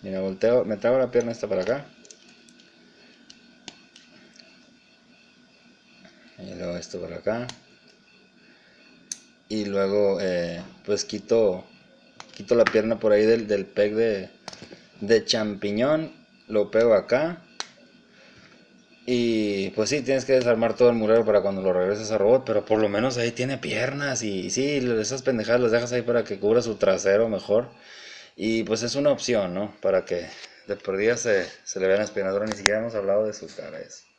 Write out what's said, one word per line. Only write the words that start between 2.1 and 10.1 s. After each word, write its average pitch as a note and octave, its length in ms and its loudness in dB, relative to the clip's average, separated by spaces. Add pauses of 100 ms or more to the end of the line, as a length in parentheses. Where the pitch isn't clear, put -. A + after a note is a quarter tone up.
Y F#2+ 160 -14
luego F2 220 -8
esto F2+ 240 -12
para E2+ 160 -12
acá. A2+ 300 -4 (2000)
Y G#2+ 180 -4
luego, G2 540 0